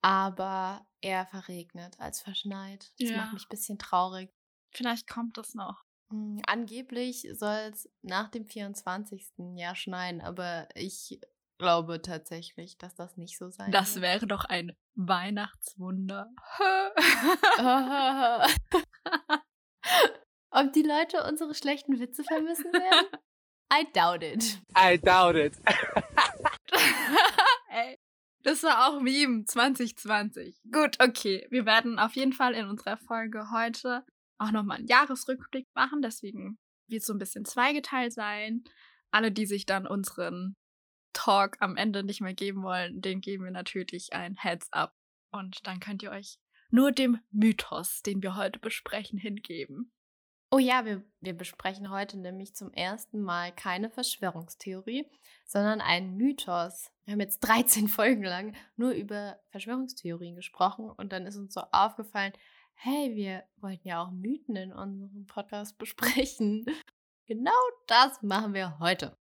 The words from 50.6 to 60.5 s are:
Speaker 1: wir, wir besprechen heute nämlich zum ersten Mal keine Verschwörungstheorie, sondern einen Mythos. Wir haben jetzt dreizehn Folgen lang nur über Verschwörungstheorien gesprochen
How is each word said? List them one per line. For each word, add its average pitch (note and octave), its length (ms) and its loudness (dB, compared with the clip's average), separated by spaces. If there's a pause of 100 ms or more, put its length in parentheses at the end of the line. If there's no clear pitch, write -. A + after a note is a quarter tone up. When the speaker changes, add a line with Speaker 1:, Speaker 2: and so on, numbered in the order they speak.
Speaker 1:
wir, G3+ 180 -6 (160)
wir F3+ 140 -8
besprechen F#3+ 560 -8
heute G3+ 280 -6
nämlich F#3+ 360 -12
zum - 180 -14
ersten G3+ 480 -6
Mal F3 340 -4
keine G3 360 -6
Verschwörungstheorie, F#3+ 1160 -8 (380)
sondern G#3 380 0
einen F3+ 340 0
Mythos. F#3 720 -2 (140)
Wir G3+ 80 -10
haben G#3 80 -2
jetzt G3+ 200 -4
dreizehn A3+ 460 4
Folgen G#3+ 380 4
lang F#3+ 320 -6 (200)
nur A#3+ 160 0
über G3+ 460 -8 (120)
Verschwörungstheorien G3 840 -8
gesprochen F#3+ 520 -2